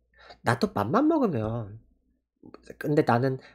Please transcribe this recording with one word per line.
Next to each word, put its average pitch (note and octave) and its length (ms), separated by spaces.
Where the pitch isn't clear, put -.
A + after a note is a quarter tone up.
나도 - 300
맘만 D#3+ 360
먹으면, A2+ 720
근데 D3+ 240
나는 C3 360